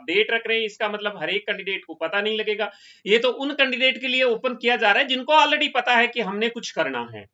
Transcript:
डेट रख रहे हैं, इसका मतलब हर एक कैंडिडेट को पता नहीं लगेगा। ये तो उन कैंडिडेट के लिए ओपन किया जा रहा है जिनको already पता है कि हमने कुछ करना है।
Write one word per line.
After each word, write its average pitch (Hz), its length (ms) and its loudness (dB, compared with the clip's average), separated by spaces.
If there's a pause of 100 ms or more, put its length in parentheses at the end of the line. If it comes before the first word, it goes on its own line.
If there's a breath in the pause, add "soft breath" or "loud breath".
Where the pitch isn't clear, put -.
डेट 208 240 2
रख 226 160 0
रहे 226 120 0
हैं, 220 80 -2
इसका 208 220 -4
मतलब 202 300 -6
हर 160 120 -4
एक 196 160 -4
कैंडिडेट 190 380 -6
को 160 100 -14
पता 165 260 -4
नहीं 214 180 -2
लगेगा। 208 340 -4 (340 loud breath)
ये 208 120 4
तो 254 100 0
उन 269 240 -4
कैंडिडेट 262 480 2
के 262 80 -4
लिए 254 140 0
ओपन 247 320 0
किया 240 220 0
जा 208 160 4
रहा 240 100 4
है 269 60 -4
जिनको 262 240 -2
already 294 420 6
पता 247 220 2
है 233 100 6
कि 240 140 -2
हमने 202 280 -2
कुछ 226 220 -8
करना 135 440 -4
है। 101 200 -14